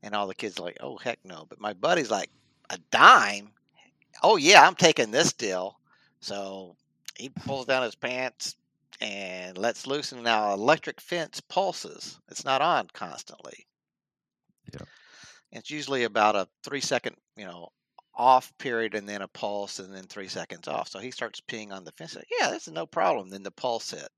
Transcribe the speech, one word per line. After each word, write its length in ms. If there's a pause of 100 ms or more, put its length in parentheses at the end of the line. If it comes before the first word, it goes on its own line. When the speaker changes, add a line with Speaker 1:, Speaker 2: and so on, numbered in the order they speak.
Speaker 1:
And 120
all 120
the 80
kids 240
are 60
like, 160
"Oh, 160
heck 280
no." 240
But 120
my 140
buddy's 360
like, 200 (400)
"A 80 (120)
dime? 640 (720)
Oh, 140
yeah, 300
I'm 100
taking 340
this 240
deal." 440 (420)
So 560 (400)
he 140
pulls 360
down 160
his 120
pants 640 (440)
and 580
lets 280
loose, 260
and 120
now 300
electric 460
fence 400
pulses. 760 (120)
It's 140
not 180
on 320
constantly. 720 (1040)
Speaker 2:
Yeah. 140 (640)
Speaker 1:
It's 180
usually 340
about 320
a 120 (160)
three-second, 520 (200)
you 80
know, 240 (460)
off 440
period 360
and 140
then 140
a 60
pulse 500
and 160
then 100
three 240
seconds 400
off. 200
So 100
he 120
starts 300
peeing 320
on 120
the 80
fence. 240
Like, 120 (120)
"Yeah, 100
this 180
is 60
no 120
problem." 420
Then 140
the 80
pulse 400
hit. 280